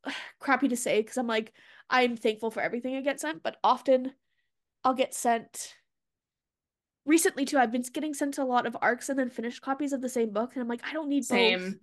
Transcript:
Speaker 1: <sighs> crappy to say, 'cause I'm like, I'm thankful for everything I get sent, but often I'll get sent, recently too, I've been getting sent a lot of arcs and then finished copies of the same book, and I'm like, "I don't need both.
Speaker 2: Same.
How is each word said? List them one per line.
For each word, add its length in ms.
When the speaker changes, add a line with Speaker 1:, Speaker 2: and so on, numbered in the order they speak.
Speaker 1:
<sighs> 360
crappy 280
to 100
say, 240
'cause 160
I'm 100
like, 260
I'm 280
thankful 340
for 100
everything 340
I 60
get 200
sent, 200
but 220
often 500
I'll 100
get 220
sent, 600
recently 400
too, 120
I've 140
been 100
getting 200
sent 240
a 80
lot 220
of 140
arcs 280
and 80
then 120
finished 320
copies 320
of 80
the 80
same 220
book, 220
and 80
I'm 60
like, 180
"I 80
don't 160
need 120
both. 60
Speaker 2:
Same. 560